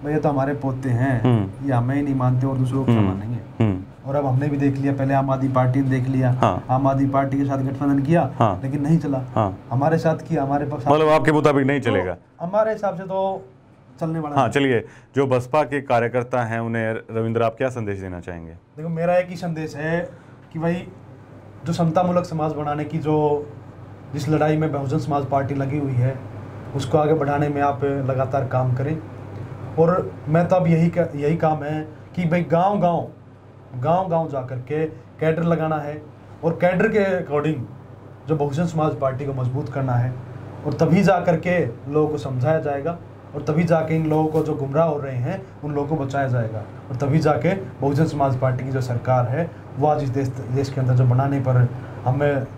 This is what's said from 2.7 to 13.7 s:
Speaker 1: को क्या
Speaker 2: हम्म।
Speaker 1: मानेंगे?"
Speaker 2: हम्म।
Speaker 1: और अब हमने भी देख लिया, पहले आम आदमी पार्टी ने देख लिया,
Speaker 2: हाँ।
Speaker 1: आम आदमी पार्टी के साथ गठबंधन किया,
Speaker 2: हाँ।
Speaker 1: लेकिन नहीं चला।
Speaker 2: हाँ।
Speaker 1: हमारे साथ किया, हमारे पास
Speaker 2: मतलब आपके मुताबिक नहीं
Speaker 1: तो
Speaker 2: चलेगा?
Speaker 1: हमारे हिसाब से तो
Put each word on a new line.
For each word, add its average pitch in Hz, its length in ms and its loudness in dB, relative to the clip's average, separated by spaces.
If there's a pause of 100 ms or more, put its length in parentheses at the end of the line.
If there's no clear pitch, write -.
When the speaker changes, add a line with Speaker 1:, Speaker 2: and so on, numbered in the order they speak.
Speaker 1:
को 131 60 0
क्या 120 100 6
Speaker 2:
हम्म। 104 120 4
Speaker 1:
मानेंगे?" 107 560 -4
Speaker 2:
हम्म। 98 200 0 (220)
Speaker 1:
और 135 100 -4
अब 147 100 2
हमने 135 220 0
भी 143 100 -2
देख 139 200 2
लिया, 135 160 0
पहले 135 200 0
आम 135 160 2
आदमी 131 200 0
पार्टी 127 320 2
ने 135 80 0
देख 131 180 0
लिया, 131 240 2
Speaker 2:
हाँ। 104 380 2
Speaker 1:
आम 131 180 2
आदमी 135 220 2
पार्टी 135 280 0
के 139 80 2
साथ 135 120 -2
गठबंधन 139 420 0
किया, 147 400 2
Speaker 2:
हाँ। 98 240 2
Speaker 1:
लेकिन 139 180 -2
नहीं 156 160 4
चला। 139 240 -2 (140)
Speaker 2:
हाँ। 101 240 0 (120)
Speaker 1:
हमारे 147 260 2
साथ 160 200 2
किया, 151 260 -2
हमारे 143 220 -2
पास 139 220 -6
Speaker 2:
मतलब 151 200 6
आपके 156 240 6
मुताबिक 143 360 4
नहीं 143 140 2
Speaker 1:
तो 117 100 2
Speaker 2:
चलेगा? 90 260 0 (240)
Speaker 1:
हमारे 208 300 0
हिसाब 208 240 -4
से 185 80 -10
तो 190 440 -4 (520)